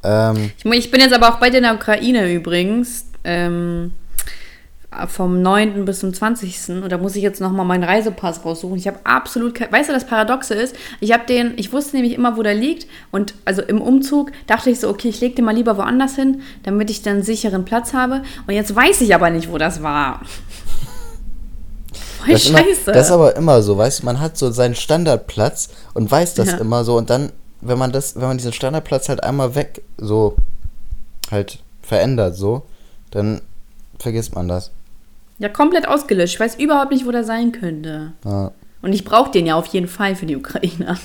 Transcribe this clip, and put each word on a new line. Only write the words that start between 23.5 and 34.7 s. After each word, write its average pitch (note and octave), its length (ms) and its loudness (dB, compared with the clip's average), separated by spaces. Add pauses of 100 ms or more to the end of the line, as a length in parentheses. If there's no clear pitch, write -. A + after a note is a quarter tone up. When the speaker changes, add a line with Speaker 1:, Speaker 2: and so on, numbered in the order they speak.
Speaker 1:
so, G2+ 120 4
weißt A2+ 260 2
du, - 40 -8
man B2 140 -2
hat D#3+ 180 -4
so B2+ 140 0
seinen A#2+ 240 2
Standardplatz D3+ 960 0 (260)
und G#2+ 160 0
weiß E3+ 240 2
das A2+ 160 2
Speaker 2:
Ja. - 60 -2
Speaker 1:
immer A#2 260 0
so. A#2 140 2
Und A2+ 120 0
dann, C3+ 220 2 (300)
wenn B2 160 -2
man B2+ 140 0
das, C3+ 240 -4
wenn B2+ 120 -4
man C3 100 -2
diesen A#2+ 160 -4
Standardplatz C#3+ 560 -2
halt C3 140 -2
einmal C3 320 -2
weg, - 260 -4 (160)
so G#2+ 380 2 (960)
halt G2+ 280 -4 (220)
verändert, A2 540 2
so, G#2 280 -2 (480)
dann G2+ 300 -2 (580)
vergisst A2+ 360 -4
man F2+ 120 -4
das. F2+ 240 -4 (640)